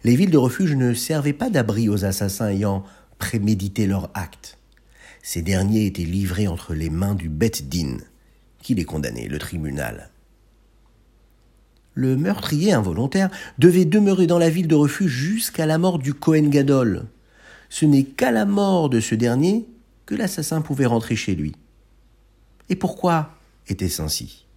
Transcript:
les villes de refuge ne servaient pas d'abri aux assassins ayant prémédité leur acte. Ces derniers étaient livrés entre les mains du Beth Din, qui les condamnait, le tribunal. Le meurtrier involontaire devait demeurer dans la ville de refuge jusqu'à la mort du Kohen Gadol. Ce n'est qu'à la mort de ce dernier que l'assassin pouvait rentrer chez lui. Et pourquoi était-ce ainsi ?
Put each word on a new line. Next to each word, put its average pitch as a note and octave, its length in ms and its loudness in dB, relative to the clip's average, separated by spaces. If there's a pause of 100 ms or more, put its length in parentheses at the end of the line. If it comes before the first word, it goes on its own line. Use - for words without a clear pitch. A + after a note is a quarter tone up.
les A#2+ 100 6
villes F3+ 160 4
de D#3 60 6
refuge C#3 380 2
ne B2 180 2
servaient D3 400 -2
pas A#3+ 160 -4
d'abri A2+ 400 0
aux G2+ 160 0
assassins G2 420 -4
ayant G2 380 -2 (320)
prémédité G#2 680 -2
leur F#2+ 280 -2
acte. - 420 -12 (680)
Ces - 200 -6
derniers G2 440 2
étaient F2 180 -4
livrés F#2 440 -2
entre E2+ 260 -6
les D#2+ 160 -4
mains G2 240 -2
du E2 140 -6
Beth D#2 400 -2
Din, C#2 300 -4 (640)
qui C#3 100 -4
les F#2 120 -2
condamnait, A#1+ 420 -8
le D2 100 -8
tribunal. C#2+ 760 -10 (1800)
Le C3 220 0
meurtrier F3+ 560 0
involontaire F#2+ 580 0 (280)
devait F3 260 6
demeurer F#3+ 440 4
dans F3 120 4
la E3 100 6
ville E3 200 0
de D#3+ 60 6
refuge D3 360 2
jusqu'à D#3+ 540 -2
la D#3 120 2
mort F3+ 220 0
du C3+ 140 -4
Kohen D#3 360 4
Gadol. C3+ 560 2 (600)
Ce - 180 -2
n'est C#3 200 6
qu'à B3 260 0
la A3+ 140 2
mort G3 440 2
de A#2 120 2
ce - 120 -4
dernier C3+ 540 0 (380)
que G#3 100 -6
l'assassin E3 460 -4
pouvait C#3 240 -2
rentrer A2+ 320 0
chez F#2+ 180 -2
lui. D2+ 180 -6 (1160)
Et F#3+ 80 -2
pourquoi E3+ 580 -2 (320)
était-ce F2+ 340 -6
ainsi ? - 560 -8